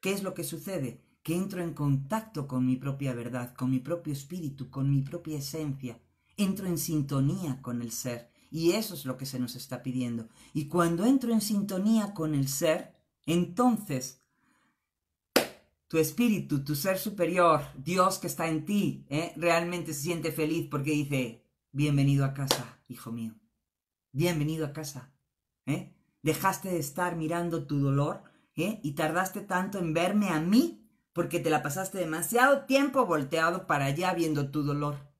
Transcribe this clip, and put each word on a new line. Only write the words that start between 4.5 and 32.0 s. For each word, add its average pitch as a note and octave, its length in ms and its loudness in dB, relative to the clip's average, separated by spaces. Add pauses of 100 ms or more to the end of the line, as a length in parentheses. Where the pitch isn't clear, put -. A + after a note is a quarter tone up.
con C3+ 200 -2
mi C#3 120 4
propia D#3 360 -6
esencia. C#3 640 -6 (380)
Entro F#3+ 300 0
en E3+ 100 0
sintonía D3 840 0
con A#2+ 200 -6
el A#2 100 -6
ser. A#2 400 -8 (180)
Y E3 220 2
eso G#3+ 240 0
es C#3 100 -10
lo B2+ 120 -4
que C3+ 80 -8
se C3 140 -6
nos B2 160 -2
está - 280 -10
pidiendo. A#2+ 440 -2 (260)
Y C#3+ 140 -2
cuando E3+ 380 2
entro B3 260 4
en A3 100 4
sintonía G3+ 720 2
con D#3 220 -2
el C3+ 120 2
ser, E3 480 0 (300)
entonces F3 960 2 (1700)
tu D#3+ 100 -2
espíritu, D#3 680 2
tu D3 120 -2
ser F#3+ 220 0
superior, F3 640 2 (160)
Dios F3+ 400 2
que F3 100 -6
está E3 200 -2
en D#3 180 0
ti, G3 440 0
¿eh? E3 260 -2
realmente E3+ 580 0
se C#3 80 -6
siente D#3+ 300 -2
feliz D#3+ 380 0
porque C#3+ 220 -2
dice, C#3 460 -2 (360)
Bienvenido C#3 520 4
a C#3 80 -2
casa, C3+ 560 -4
hijo A#2+ 240 -12
mío. A2+ 200 -6 (760)
Bienvenido D#3 540 0
a C#3 80 -8
casa, D3 400 -12 (520)
¿eh? D3+ 300 -4 (260)
Dejaste F#3 480 0
de F3 100 0
estar F3 360 -2
mirando E3 500 -2
tu D3 140 0
dolor, C#3 440 2 (320)
¿eh? F#3+ 280 -2
y D3 100 -4
tardaste E3+ 480 -2
tanto F#3+ 380 -2
en D#3+ 140 -2
verme F#3 360 2
a D#3 100 2
mí A3 480 2 (260)
porque E3+ 260 -2
te D3+ 100 0
la D3+ 120 2
pasaste F#3 360 -6
demasiado A3 680 4